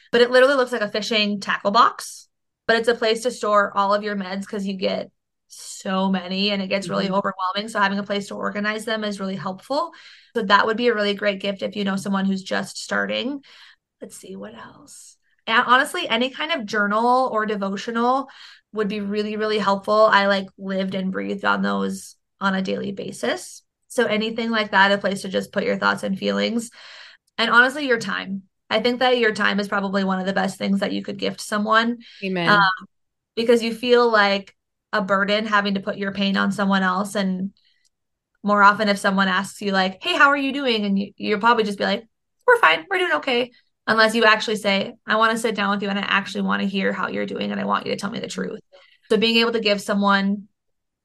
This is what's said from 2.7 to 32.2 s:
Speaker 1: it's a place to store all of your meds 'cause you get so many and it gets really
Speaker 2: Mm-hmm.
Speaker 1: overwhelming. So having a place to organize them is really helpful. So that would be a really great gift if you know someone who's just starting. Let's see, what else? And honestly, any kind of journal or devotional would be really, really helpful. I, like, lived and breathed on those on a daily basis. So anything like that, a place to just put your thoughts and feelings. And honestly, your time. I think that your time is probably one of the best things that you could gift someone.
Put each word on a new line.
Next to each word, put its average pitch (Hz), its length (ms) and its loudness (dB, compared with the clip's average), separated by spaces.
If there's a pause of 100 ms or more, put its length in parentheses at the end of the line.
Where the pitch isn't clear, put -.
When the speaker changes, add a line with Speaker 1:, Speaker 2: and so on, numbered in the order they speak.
Speaker 1:
it's 226 120 0
a 233 60 4
place 226 300 0
to 247 80 0
store 208 440 2
all 202 180 2
of 208 100 0
your 208 100 -4
meds 196 320 -6
'cause 202 180 -6
you 196 120 -4
get 190 340 -4 (380)
so - 600 -4
many 190 420 -2
and 202 120 -2
it 190 60 -6
gets 196 200 -2
really 196 180 -2
Speaker 2:
Mm-hmm. 185 80 -2
Speaker 1:
overwhelming. 196 540 -4
So 220 120 -4
having 196 180 0
a 202 60 -6
place 202 240 -4
to 208 80 -12
organize 208 480 -4
them 220 180 -4
is 208 160 -6
really 190 180 -6
helpful. 269 560 -6 (420)
So 233 100 0
that 202 220 4
would 220 120 0
be 240 100 2
a 226 60 4
really 208 200 0
great 196 260 -2
gift 196 220 -6
if 202 140 -6
you 208 80 -2
know 196 120 -2
someone 196 280 -2
who's 190 180 0
just 196 360 -6
starting. 214 640 -4 (580)
Let's 196 160 -16
see, - 180 -16
what 208 200 -14
else? - 640 -20 (300)
And 226 200 4
honestly, 294 420 2
any 240 220 0
kind 302 220 -6
of 277 140 -2
journal 220 640 2
or 214 140 0
devotional 226 800 -2 (440)
would 214 160 -2
be 214 120 -4
really, 208 360 -4
really 214 220 0
helpful. 202 520 4
I, 202 160 6
like, 196 300 0
lived 190 380 -4
and 190 180 -4
breathed 202 320 -6
on 202 180 2
those 196 540 -4 (240)
on 190 140 0
a 190 80 -2
daily 196 300 -6
basis. - 720 -8 (260)
So 233 180 0
anything 226 440 -2
like 214 200 -2
that, 196 200 4
a 202 80 2
place 196 240 -4
to 202 60 -8
just 190 240 -4
put 202 120 -2
your - 120 0
thoughts 202 260 0
and 196 160 -4
feelings. 202 520 -2 (680)
And 226 140 0
honestly, 269 360 4
your 240 140 0
time. 190 440 -8 (260)
I 220 100 0
think 240 200 -2
that 254 180 2
your 220 160 0
time 202 260 0
is 202 80 -4
probably 196 340 -2
one 190 160 -2
of 185 80 -6
the 196 60 0
best 190 260 -2
things 196 220 0
that 190 120 -2
you 196 100 -4
could 202 160 -10
gift 196 240 -6
someone. 220 560 0 (260)